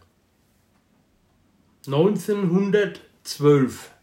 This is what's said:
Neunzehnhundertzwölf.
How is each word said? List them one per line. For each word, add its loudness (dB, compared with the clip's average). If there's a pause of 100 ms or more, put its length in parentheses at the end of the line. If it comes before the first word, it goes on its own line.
(1900)
Neunzehnhundertzwölf. 0 (100)